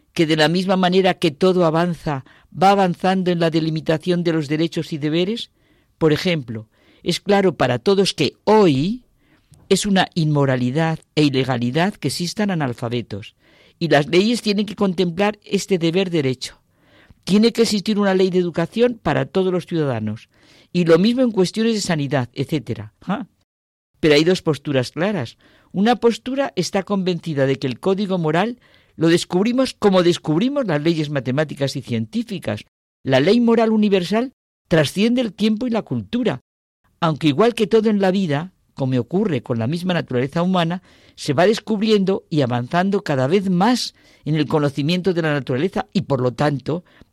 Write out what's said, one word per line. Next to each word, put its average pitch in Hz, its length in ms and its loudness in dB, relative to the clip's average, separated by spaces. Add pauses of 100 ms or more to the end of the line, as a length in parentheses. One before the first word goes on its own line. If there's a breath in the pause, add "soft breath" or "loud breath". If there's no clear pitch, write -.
(120)
que 170 140 0
de 156 100 2
la 156 120 4
misma 185 280 0
manera 185 380 2
que 170 160 0
todo 185 340 2
avanza, 160 600 -2 (260 soft breath)
va 185 200 4
avanzando 185 600 0
en 175 80 0
la 165 120 2
delimitación 160 760 -2
de 170 80 0
los 156 160 -2
derechos 160 440 -4
y 160 60 -8
deberes? 175 540 -4 (440)
Por 160 160 2
ejemplo, 143 560 -4 (360 soft breath)
es 170 160 -4
claro 196 360 2
para 123 220 0
todos 196 360 0
que 135 280 -2
hoy 202 600 2 (640 soft breath)
es 190 160 2
una 190 300 2
inmoralidad 143 840 0 (160)
e 151 80 4
ilegalidad 131 680 0
que - 120 -8
existan 175 460 -4
analfabetos, 120 840 -6 (460 soft breath)
y 165 80 -4
las 143 180 4
leyes 208 340 2
tienen 208 240 -2
que 202 120 -10
contemplar 190 680 -2
este 190 320 -2
deber 170 320 0
derecho. 139 540 -4 (640 soft breath)
Tiene 214 280 4
que 226 100 0
existir 214 360 0
una 196 160 2
ley 190 160 2
de 180 80 0
educación 180 640 0
para 135 240 0
todos 185 260 -2
los 180 140 -4
ciudadanos, 117 600 -4 (440 soft breath)
y 175 120 2
lo 165 160 6
mismo 240 220 2
en 240 100 2
cuestiones 214 420 0
de 208 60 -4
sanidad, 143 520 -2
etcétera. 123 680 -6
¿Ah? 202 260 -6 (720)
Pero 151 160 4
hay 151 80 4
dos 180 180 2
posturas 139 520 -2
claras. 165 440 -4 (360 soft breath)
Una 214 240 2
postura 254 580 -2
está 190 300 -4
convencida 170 600 -2
de 135 100 0
que 135 100 -6
el 123 140 -6
código 190 380 -2
moral 170 420 -2 (340 soft breath)
lo 160 140 0
descubrimos 214 680 0
como 185 300 2
descubrimos 196 640 0
las 147 120 0
leyes 156 300 -2
matemáticas 135 640 -4
y 135 80 -8
científicas. 113 800 -6 (400)
La 131 160 2
ley 196 220 4
moral 226 320 2
universal 208 600 0 (360)
trasciende 202 540 2
el 214 100 -4
tiempo 220 340 -2
y 247 40 -4
la 226 120 -2
cultura, 135 580 -4 (600)
aunque 160 260 0
igual 180 280 2
que 214 120 0
todo 220 240 2
en 208 100 2
la 190 120 2
vida, 180 400 -2 (220)
como 131 260 0
ocurre 175 420 -2
con 120 160 -4
la 113 80 -2
misma 175 280 -2
naturaleza 143 480 -2
humana, 180 400 0 (320 soft breath)
se - 180 -6
va 160 140 4
descubriendo 208 840 0
y 147 140 0
avanzando 170 600 -2
cada 131 240 0
vez 190 220 0
más 202 460 0 (320 soft breath)
en 151 80 0
el 151 120 0
conocimiento 160 680 -2
de 170 80 0
la 156 100 0
naturaleza 143 600 -4
y, 175 80 0
por 131 180 -2
lo 123 140 -2
tanto, 147 500 -4 (280 soft breath)